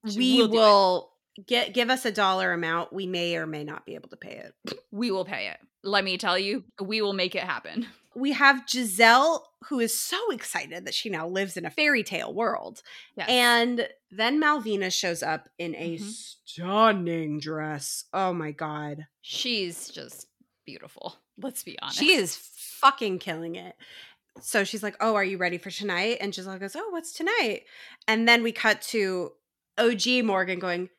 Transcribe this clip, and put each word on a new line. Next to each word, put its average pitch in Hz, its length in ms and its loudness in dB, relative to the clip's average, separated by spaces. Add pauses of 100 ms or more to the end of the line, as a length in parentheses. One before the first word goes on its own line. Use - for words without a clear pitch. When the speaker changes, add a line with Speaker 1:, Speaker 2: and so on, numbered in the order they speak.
(140)
Speaker 1:
We 254 220 4
Speaker 2:
We'll 220 120 8
do 214 40 2
it. 226 60 4
Speaker 1:
will 196 520 8 (360)
get, 240 260 0
give 240 160 2
us 254 160 0
a 226 80 -2
dollar 190 400 2
amount. 170 400 -2
We 196 140 -6
may 175 300 -2
or 160 100 -4
may 151 180 -8
not 151 220 -12
be - 80 -14
able - 160 -18
to - 80 -20
pay - 260 -16
it. - 300 -12 (180)
Speaker 2:
We 220 180 -4
will 185 140 -2
pay 123 240 -8
it. 80 80 -10 (260)
Let 196 220 0
me 185 140 -2
tell 185 200 0
you, 196 260 -2 (140)
we 214 220 -4
will 202 140 0
make 185 200 -2
it 190 100 -4
happen. 180 420 -6 (280)
Speaker 1:
We 269 180 -2
have 262 360 4
Giselle, 240 800 6 (220)
who 269 100 -2
is 233 180 0
so 415 320 -4
excited 175 540 -6
that - 80 -8
she - 160 -4
now 160 180 -4
lives 185 300 -4
in 175 80 -8
a - 60 -6
fairy 294 320 2
tale - 320 -6
world. - 480 -4 (340)
Speaker 2:
Yes. 190 140 -4
Speaker 1:
And 240 580 4 (220)
then 226 280 0
Malvina 214 540 2
shows 170 300 -2
up 156 260 -4 (100)
in 170 160 -6
a 165 220 -6
Speaker 2:
Mm-hmm. 202 120 -10 (360)
Speaker 1:
stunning 175 960 0
dress. 156 720 -8
Oh 185 220 0
my 156 160 -6
God. 151 560 -8 (160)
Speaker 2:
She's 202 680 -6
just - 380 -16 (400)
beautiful. - 500 -16 (220)
Let's - 240 -10
be - 180 -14
honest. - 180 -8
Speaker 1:
She 311 140 4
is 208 240 2 (440)
fucking 233 400 2
killing 165 360 -8
it. 180 180 -16 (680)
So 202 220 0
she's 196 180 -6
like, 208 180 -6
"Oh, 220 140 2
are 202 100 2
you 190 140 -4
ready 175 200 0
for 190 120 -12
tonight?" 196 500 -2
And 196 140 -6
Giselle 190 240 -10
goes, 196 180 -10
"Oh, 427 140 -8
what's 330 220 -10
tonight?" 330 500 -2 (460)
And 226 200 2
then 233 140 8
we 226 100 0
cut 220 300 2
to 190 500 -2 (460)
O 233 160 6
G 247 280 2
Morgan 190 360 0
going 180 300 -4 (100)